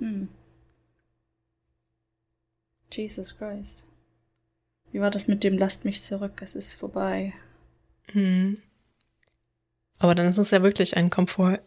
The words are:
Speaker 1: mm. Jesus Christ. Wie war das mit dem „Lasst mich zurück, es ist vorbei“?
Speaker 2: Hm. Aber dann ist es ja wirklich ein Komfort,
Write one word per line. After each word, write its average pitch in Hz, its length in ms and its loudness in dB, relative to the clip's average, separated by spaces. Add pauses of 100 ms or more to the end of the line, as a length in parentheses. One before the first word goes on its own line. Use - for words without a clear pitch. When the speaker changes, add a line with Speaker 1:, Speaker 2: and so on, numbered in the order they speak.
Speaker 1:
mm. 196 220 -6 (2750)
Jesus 208 460 -10
Christ. 202 480 -12 (1040)
Wie 202 80 -6
war 202 120 0
das 202 180 -6
mit 202 160 0
dem 190 120 2
„Lasst 190 280 -2
mich 196 160 -6
zurück, 202 400 -10
es - 140 -14
ist - 180 -12
vorbei“? 190 600 -6 (760)
Speaker 2:
Hm. 190 460 2 (1400)
Aber 175 160 6
dann 175 120 4
ist 180 100 2
es 202 140 2
ja 190 120 6
wirklich 196 320 4
ein 175 140 4
Komfort, 185 580 2